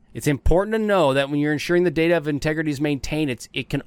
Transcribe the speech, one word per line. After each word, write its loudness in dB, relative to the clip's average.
It's -6
important 2
to 0
know 2
that 0
when -2
you're 0
ensuring 0
the 2
data 2
of -2
integrity -2
is -6
maintained, -2
it's, -8
it -8
can -4